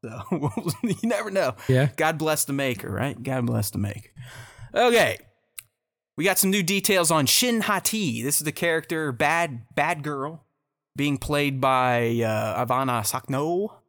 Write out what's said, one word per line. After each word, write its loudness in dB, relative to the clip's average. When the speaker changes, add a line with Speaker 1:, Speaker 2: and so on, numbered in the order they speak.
Speaker 1:
So, -10
<laughs> -2
you 2
never 0
know. 2
Speaker 2:
Yeah. 6
Speaker 1:
God 2
bless 0
the -4
maker, -2
right? -4
God -2
bless 0
the -4
maker. -6
Okay. 4
We -4
got 2
some 4
new 2
details 2
on 4
Shin 2
Hati. -2
This 0
is -4
the -2
character, -2
Bad, 0
Bad 0
Girl, -8
being 0
played 0
by, 2
uh, 0
Ivana 0
Sakno. -2